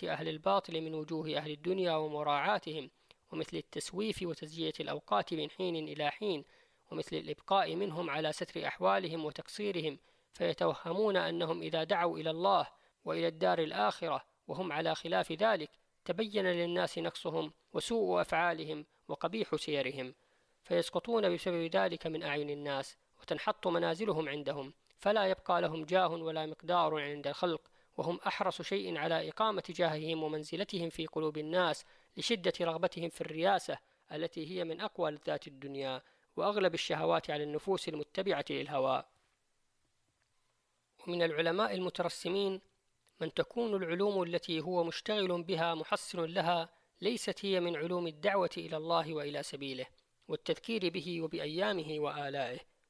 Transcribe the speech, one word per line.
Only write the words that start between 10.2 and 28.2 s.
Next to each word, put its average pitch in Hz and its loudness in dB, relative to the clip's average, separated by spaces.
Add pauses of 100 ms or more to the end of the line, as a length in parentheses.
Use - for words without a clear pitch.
فيتوهمون 175 2
أنهم 165 0
إذا 160 0
دعوا 170 2
إلى 160 -2
الله 170 4 (380)
وإلى 165 2
الدار 170 4
الآخرة 165 0 (240)
وهم 175 -4
على 160 2
خلاف 170 0
ذلك، 175 2 (360)
تبين 202 0
للناس 175 2
نقصهم 160 -4 (200)
وسوء 185 2
أفعالهم 160 0 (220)
وقبيح 170 -2
سيرهم، 135 -2 (480)
فيسقطون 180 2
بسبب 170 0
ذلك 180 2
من 160 -6
أعين 147 -2
الناس، 143 -4 (240)
وتنحط - -2
منازلهم 170 2
عندهم، 143 -4 (240)
فلا 208 4
يبقى 185 2
لهم 160 0
جاه 180 4
ولا 160 -4
مقدار 156 2
عند 143 -4
الخلق، 160 0 (360)
وهم 170 -2